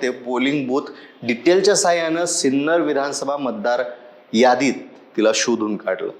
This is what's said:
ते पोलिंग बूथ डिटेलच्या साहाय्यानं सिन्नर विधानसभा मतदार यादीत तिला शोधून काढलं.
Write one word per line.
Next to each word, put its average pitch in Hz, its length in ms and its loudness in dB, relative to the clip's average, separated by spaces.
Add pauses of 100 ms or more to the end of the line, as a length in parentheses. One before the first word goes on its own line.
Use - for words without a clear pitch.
ते 127 80 -2
पोलिंग 127 580 -4
बूथ 131 140 -2 (420)
डिटेलच्या 180 520 2
साहाय्यानं 170 500 0
सिन्नर 151 560 0
विधानसभा 143 560 -2
मतदार 120 460 -2 (500)
यादीत 123 400 4 (440)
तिला 110 180 4
शोधून 107 420 -2
काढलं. 92 420 -6